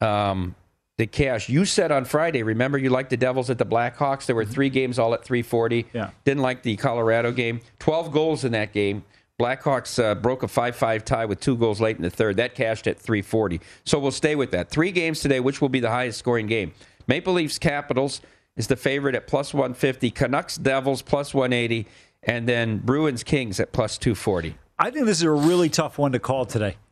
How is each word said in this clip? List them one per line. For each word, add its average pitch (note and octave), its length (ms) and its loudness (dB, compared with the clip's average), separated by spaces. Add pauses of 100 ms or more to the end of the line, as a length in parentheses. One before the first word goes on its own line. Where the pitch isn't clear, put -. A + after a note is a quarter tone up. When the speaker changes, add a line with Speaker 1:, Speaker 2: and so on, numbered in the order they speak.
Speaker 1:
um, G2+ 560 0 (420)
the A2+ 80 2
Cash. C3 420 0
You D3+ 160 4
said F3 260 2
on C3+ 140 2
Friday, D3+ 380 0
remember, A#2+ 340 0
you C3 140 0
liked C3 180 2
the C3 80 0
Devils B2+ 320 0
at B2 80 0
the A2+ 80 0
Blackhawks. A#2+ 640 0
There B2 100 0
were A2 80 0
Speaker 2:
Mm-hmm. G#2 80 -6
Speaker 1:
three C#3 160 2
games C3 300 0
all A#2 160 2
at - 100 -4
three A#2+ 160 0
forty. A#2 540 0
Speaker 2:
Yeah. G#2+ 160 -6 (160)
Speaker 1:
Didn't C#3 160 2
like B2+ 200 -2
the A2 140 -2
Colorado A#2 560 2
game. A#2 300 -2 (160)
Twelve D#3+ 340 0
goals D#3 320 0
in A#2+ 80 -2
that G#2+ 220 -2
game. G2+ 300 0 (360)
Blackhawks, B2+ 640 -2
uh, G#2+ 120 2
broke B2 280 -2
a A2 60 -4
five A#2+ 280 -2
five A2+ 300 -2
tie A#2 180 0
with G#2 160 -4
two C3 160 2
goals A2+ 240 2
late A2+ 160 2
in D#2 60 -8
the F2+ 80 -2
third. G#2 260 0
That A#2+ 180 0
cashed A2+ 320 -2
at - 120 -2
three G#2+ 240 -2
forty. G2 400 -2 (220)
So D3+ 140 2
we'll C#3 120 0
stay D3+ 240 0
with C3+ 160 -2
that. F2+ 180 -2
Three F3 240 0
games E3 280 -2
today, C3+ 200 2
which C3+ 220 0
will C3+ 80 2
be B2+ 100 0
the A#2 80 0
highest B2 300 -2
scoring A#2 300 0
game? G#2 240 -2 (340)
Maple F3 260 0
Leafs E3 260 -2
Capitals C#3+ 600 -2 (380)
is A2+ 80 -4
the B2 100 2
favorite C#3 380 0
at - 120 -6
plus C#3 280 -2
one C3 180 0
fifty. B2+ 380 0
Canucks C#3+ 480 -2
Devils C3+ 420 0
plus C#3+ 320 -2
one B2+ 220 2
eighty. A#2 320 0 (380)
And A#2+ 220 -2
then A#2 300 0
Bruins B2+ 460 0
Kings B2 360 -2
at - 140 -4
plus A2 240 -2
two A#2+ 180 0
forty. E2+ 400 -2 (240)
Speaker 2:
I G3 120 2
think C#4 160 0
this G3+ 100 4
is D#3+ 60 0
a D#3+ 80 4
really D#3+ 400 4
tough D3+ 260 -2
one C#3+ 160 2
to A#2+ 60 0
call C3 260 -2
today. G#2 320 -2 (160)